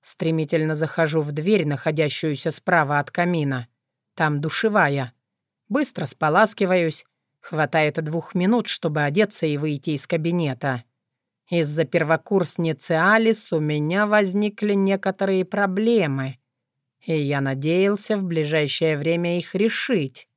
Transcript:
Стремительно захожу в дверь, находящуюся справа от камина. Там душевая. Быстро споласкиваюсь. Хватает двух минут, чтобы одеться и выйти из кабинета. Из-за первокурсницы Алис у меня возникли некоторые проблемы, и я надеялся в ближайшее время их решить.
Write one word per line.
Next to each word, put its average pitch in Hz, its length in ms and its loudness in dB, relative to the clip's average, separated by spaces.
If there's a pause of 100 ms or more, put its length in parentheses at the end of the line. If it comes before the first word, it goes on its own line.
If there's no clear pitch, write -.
Стремительно 160 720 -2
захожу 156 460 0
в 147 100 -6
дверь, 160 340 0
находящуюся 147 840 -2
справа 147 480 0
от 143 120 -6
камина. 151 560 -2 (460)
Там 147 260 0
душевая. 147 720 0 (540)
Быстро 220 380 -2
споласкиваюсь. 180 1000 2 (400)
Хватает 156 580 0
двух 156 300 -6
минут, 208 340 2
чтобы 151 360 -2
одеться 175 420 0
и 147 120 0
выйти 147 340 -4
из 139 160 -4
кабинета. 151 760 -2 (640)
Из-за 156 380 0
первокурсницы 165 1080 0
Алис 220 600 2
у 160 60 0
меня 151 480 0
возникли 208 680 0
некоторые 196 720 0
проблемы, 185 920 0 (640)
и 160 140 -2
я 143 260 0
надеялся 175 760 0
в 196 60 -4
ближайшее 156 760 0
время 170 400 0
их - 160 -6
решить. 202 840 -2